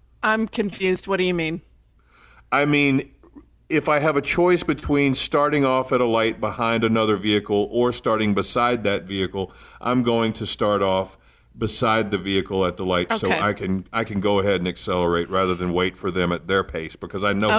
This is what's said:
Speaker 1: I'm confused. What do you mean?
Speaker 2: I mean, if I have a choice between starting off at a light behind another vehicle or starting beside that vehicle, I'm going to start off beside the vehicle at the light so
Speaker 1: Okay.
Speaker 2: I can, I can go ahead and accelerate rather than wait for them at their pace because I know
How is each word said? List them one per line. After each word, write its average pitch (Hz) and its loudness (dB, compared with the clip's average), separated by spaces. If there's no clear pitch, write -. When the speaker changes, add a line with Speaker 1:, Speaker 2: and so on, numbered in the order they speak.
Speaker 1:
I'm 220 0
confused. 190 -4
What 190 0
do 180 0
you 180 0
mean? 165 -4
Speaker 2:
I 143 2
mean, 143 2
if 151 0
I 151 4
have 151 2
a 139 2
choice 175 2
between 143 0
starting 147 2
off 131 0
at 127 2
a 123 2
light 113 0
behind 113 0
another 110 2
vehicle 104 0
or 120 2
starting 110 0
beside 120 0
that 101 -2
vehicle, 95 -6
I'm 123 0
going 117 2
to 110 -8
start 104 0
off 95 0
beside 110 0
the 101 0
vehicle 95 0
at 90 -2
the 95 -6
light 90 0
so 113 -2
Speaker 1:
Okay. 90 0
Speaker 2:
I 101 0
can, 95 -4
I 113 -2
can 110 -6
go 101 2
ahead 95 0
and 90 -2
accelerate 87 0
rather 92 0
than 87 -2
wait 90 0
for 95 -4
them 87 0
at 82 -6
their 95 0
pace 80 -10
because 95 -8
I 101 0
know 101 0